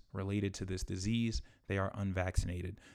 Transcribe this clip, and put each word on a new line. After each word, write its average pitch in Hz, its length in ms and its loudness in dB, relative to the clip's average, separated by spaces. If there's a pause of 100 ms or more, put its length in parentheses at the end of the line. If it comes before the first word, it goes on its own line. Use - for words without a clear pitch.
(120)
related 101 420 0
to - 100 -4
this 95 200 -4
disease, 110 580 0 (240)
they 98 100 0
are 95 200 2
unvaccinated. 92 840 0 (140)